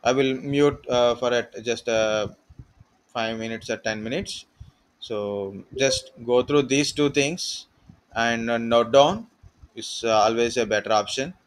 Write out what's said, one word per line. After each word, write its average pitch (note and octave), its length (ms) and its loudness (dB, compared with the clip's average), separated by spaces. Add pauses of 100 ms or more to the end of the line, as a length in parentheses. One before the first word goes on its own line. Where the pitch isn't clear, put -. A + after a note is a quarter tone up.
I B2+ 80 4
will C3 240 2
mute, C#3+ 520 0
uh, A#2+ 280 2
for A#2+ 180 0
at A#2 300 -4
just, A#2 260 -4
uh, G#2+ 380 0 (800)
five A2+ 320 -6
minutes A2+ 300 -8
or A2 80 -2
ten G#2+ 260 -6
minutes. C#3+ 420 -8 (540)
So G2+ 640 -6 (120)
just C3 360 0 (140)
go B2 180 4
through C#3+ 200 2
these C#3 280 0
two D3 180 0
things D3 580 -4 (460)
and, A#2 360 -2
uh, A#2 80 0
note A#2 340 2
down D#3+ 360 6 (480)
is, - 280 -10
uh, A2+ 80 2
always A2+ 460 4
a A#2 80 0
better G#2 280 0
option. C3 400 -2 (140)